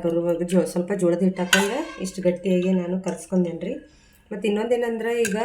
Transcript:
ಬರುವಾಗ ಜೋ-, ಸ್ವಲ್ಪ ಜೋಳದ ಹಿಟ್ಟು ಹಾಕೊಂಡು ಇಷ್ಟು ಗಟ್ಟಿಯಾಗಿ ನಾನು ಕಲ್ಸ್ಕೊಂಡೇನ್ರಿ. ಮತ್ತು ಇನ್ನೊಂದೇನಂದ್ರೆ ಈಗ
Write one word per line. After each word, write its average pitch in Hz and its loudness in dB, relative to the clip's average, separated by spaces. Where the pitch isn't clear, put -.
ಬರುವಾಗ 170 2
ಜೋ-, 180 4
ಸ್ವಲ್ಪ 180 -2
ಜೋಳದ 175 2
ಹಿಟ್ಟು 185 2
ಹಾಕೊಂಡು 202 0
ಇಷ್ಟು 185 -8
ಗಟ್ಟಿಯಾಗಿ 180 2
ನಾನು 180 0
ಕಲ್ಸ್ಕೊಂಡೇನ್ರಿ. 180 -2
ಮತ್ತು 214 -4
ಇನ್ನೊಂದೇನಂದ್ರೆ 233 0
ಈಗ 208 0